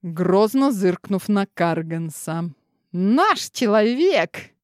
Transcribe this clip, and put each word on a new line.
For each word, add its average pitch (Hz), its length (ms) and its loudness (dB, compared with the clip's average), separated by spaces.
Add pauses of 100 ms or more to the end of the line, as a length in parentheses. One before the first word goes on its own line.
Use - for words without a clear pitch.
грозно 196 680 2
зыркнув 185 560 -2
на 196 240 0
Карганса. 165 960 -4 (420)
"Наш 240 580 0
человек!" 233 1000 0 (120)